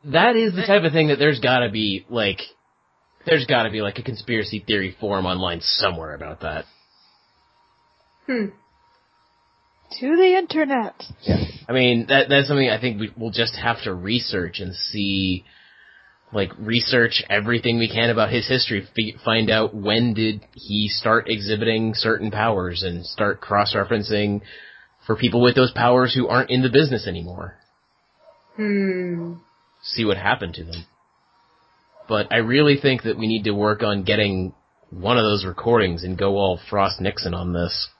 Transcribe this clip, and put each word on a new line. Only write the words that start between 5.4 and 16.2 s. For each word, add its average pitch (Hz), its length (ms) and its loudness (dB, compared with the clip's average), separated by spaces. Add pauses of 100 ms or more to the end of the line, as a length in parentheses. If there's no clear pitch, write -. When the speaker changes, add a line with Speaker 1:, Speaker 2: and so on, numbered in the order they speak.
Speaker 1:
somewhere 80 540 -4
about 78 260 -14
that. 80 240 -8 (1600)
Speaker 2:
Hmm. 240 180 -2 (1500)
Speaker 3:
To 277 160 0
the 370 220 6
internet. 285 680 -2 (180)
Speaker 1:
Yeah. - 220 0 (240)
I 120 60 -4
mean, 123 340 4
that, 135 220 4
that's 139 180 4
something 139 220 2
I 110 100 0
think 110 220 -4
we, 110 160 -6
we'll 113 140 -6
just 113 260 -2
have 117 260 -2
to 107 100 -4
research 92 680 -4
and 92 120 -8
see, 95 680 -2 (880)